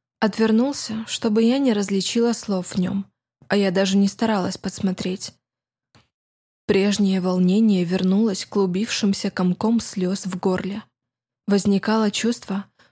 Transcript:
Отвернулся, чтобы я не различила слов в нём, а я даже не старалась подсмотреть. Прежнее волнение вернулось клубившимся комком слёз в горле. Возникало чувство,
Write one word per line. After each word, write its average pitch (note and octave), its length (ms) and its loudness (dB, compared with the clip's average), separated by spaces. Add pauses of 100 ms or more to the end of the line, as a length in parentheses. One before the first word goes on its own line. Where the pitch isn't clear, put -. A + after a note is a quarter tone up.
(200)
Отвернулся, A3 880 0
чтобы A3+ 360 0
я A#3+ 140 4
не C#4 140 2
различила G#3 640 0
слов F#3 420 -4
в G3+ 40 0
нём, F#3+ 260 -2 (420)
а - 80 0
я G3 160 2
даже F#3+ 240 2
не G3 140 4
старалась G3 480 -2
подсмотреть. - 760 -6 (1400)
Прежнее G3 500 2
волнение F#3 640 2
вернулось F#3+ 640 0
клубившимся G3 840 -2
комком G3+ 480 0
слёз F#3 480 -4
в F3+ 120 -6
горле. F#3 440 -4 (640)
Возникало G3+ 640 2
чувство, G#3 540 -4 (260)